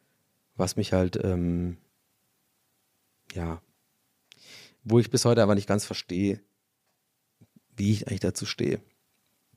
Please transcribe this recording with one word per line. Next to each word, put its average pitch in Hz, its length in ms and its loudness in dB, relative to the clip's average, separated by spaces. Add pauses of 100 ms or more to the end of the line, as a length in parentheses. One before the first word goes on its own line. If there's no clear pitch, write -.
(560)
was 92 200 -2
mich 104 160 -2
halt, 92 300 2
ähm, 87 540 -2 (1600)
ja, 82 300 -8 (1200)
wo 113 160 4
ich 117 120 2
bis 127 140 0
heute 117 180 4
einfach 101 120 4
nicht 101 140 0
ganz 104 160 0
verstehe, 95 560 -4 (1400)
wie 101 160 2
ich 107 160 -4
eigentlich 98 120 -6
dazu - 260 -4
stehe. - 340 -4 (760)